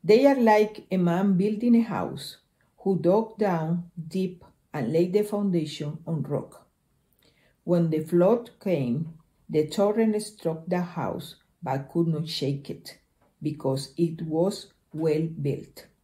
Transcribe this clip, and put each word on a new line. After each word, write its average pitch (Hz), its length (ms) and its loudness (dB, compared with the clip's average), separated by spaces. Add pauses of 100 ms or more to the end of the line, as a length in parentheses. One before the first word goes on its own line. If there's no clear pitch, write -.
They 220 240 6
are 277 140 6
like 214 500 4
a 190 60 0
man 180 400 2
building 214 400 2
a 233 60 4
house, - 560 -6 (400)
who 190 200 0
dug 202 400 2
down 175 520 0 (180)
deep 185 360 -4 (280)
and 120 200 -4
laid 175 200 2
the 208 100 2
foundation 175 840 -4
on 156 160 -4
rock. - 440 -8 (1000)
When 170 260 2
the 156 100 0
flood 175 500 2 (100)
came, 147 580 -2 (300)
the 151 200 0
torrent 214 540 2
struck - 440 -8
the 180 140 0
house, - 560 -6 (260)
but 135 280 -6
could 170 160 0
not 160 220 -4
shake 139 420 -4
it, - 280 -16 (440)
because 143 540 -4
it 170 260 -2
was 165 500 -2 (200)
well 156 340 0
built. - 600 -6 (180)